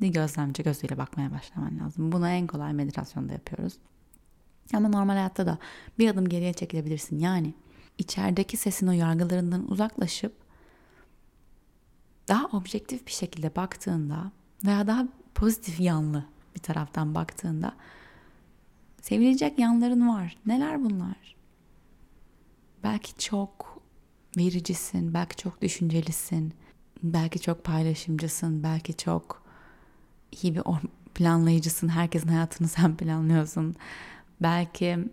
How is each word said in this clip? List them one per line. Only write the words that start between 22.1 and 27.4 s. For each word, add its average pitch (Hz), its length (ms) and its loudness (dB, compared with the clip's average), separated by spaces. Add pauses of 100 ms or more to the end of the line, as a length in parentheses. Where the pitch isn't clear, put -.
Belki 208 360 -4
çok - 580 -6 (600)
vericisin, 175 760 0
belki 170 220 -2
çok - 260 -6
düşüncelisin, 160 920 -2 (480)
belki 165 380 0